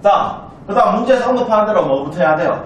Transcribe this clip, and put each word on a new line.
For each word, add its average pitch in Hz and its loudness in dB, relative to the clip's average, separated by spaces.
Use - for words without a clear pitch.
자, - 2
그 202 -6
다음 214 2
문제에서 254 0
언급하는 220 0
대로 185 0
뭐부터 143 -4
해야 127 2
돼요? - -4